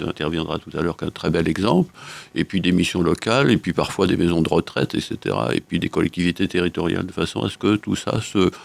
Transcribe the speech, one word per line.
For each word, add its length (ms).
interviendra 540
tout 180
à 60
l'heure, 140
qui 80
est 20
un 60
très 180
bel 160
exemple, 460
et 80
puis 180
des 120
missions 280
locales, 520
et 60
puis 140
parfois 360
des 80
maisons 260
de 60
retraite, 480
et 40
cetera, 540
et 60
puis 180
des 100
collectivités 600
territoriales, 580
de 60
façon 320
à 40
ce 100
que 180
tout 180
ça 260
se, 300